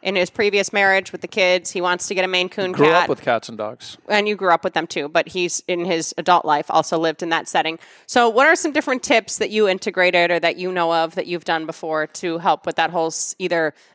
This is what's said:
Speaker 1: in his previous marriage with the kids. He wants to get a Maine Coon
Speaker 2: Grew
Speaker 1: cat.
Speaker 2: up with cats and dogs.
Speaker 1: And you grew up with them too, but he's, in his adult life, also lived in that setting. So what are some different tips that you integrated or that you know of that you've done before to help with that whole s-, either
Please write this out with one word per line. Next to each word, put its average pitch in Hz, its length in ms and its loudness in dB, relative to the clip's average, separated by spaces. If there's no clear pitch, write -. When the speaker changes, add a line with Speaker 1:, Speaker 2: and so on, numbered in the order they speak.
Speaker 1:
in 190 140 -4
his 185 120 0
previous 202 440 0
marriage 196 400 2
with - 80 -12
the 180 80 -12
kids. 180 420 0
He 190 80 -4
wants 180 300 -2
to 208 40 -6
get 185 120 0
a - 20 -4
Maine 185 220 0
Coon 185 240 -6
Speaker 2:
Grew 147 140 4
Speaker 1:
cat. 170 160 4
Speaker 2:
up 143 60 -2
with 143 120 -2
cats 120 260 -2
and 117 100 -14
dogs. 107 400 -10
Speaker 1:
And 208 180 2
you 208 80 -2
grew 185 160 0
up 165 140 4
with 180 80 -2
them 165 120 0
too, 147 220 -6
but 160 220 0
he's, 180 360 -4
in 175 200 -2
his 165 320 -2
adult 175 260 2
life, 151 260 0
also 160 300 0
lived 160 240 -2
in 170 60 -6
that 165 180 -2
setting. 160 320 -2
So 240 220 4
what 226 180 4
are 330 120 6
some 302 160 -4
different 262 280 -2
tips 226 360 0
that 202 120 -2
you 214 200 2
integrated 180 600 2
or 170 120 0
that 170 160 0
you 185 160 -6
know 170 200 0
of 165 220 0
that 180 100 -4
you've 170 200 -8
done 160 200 0
before 156 420 -4
to 170 300 -6
help 170 280 0
with 170 100 -4
that 165 160 0
whole 165 160 0
s-, - 320 -6
either 170 340 0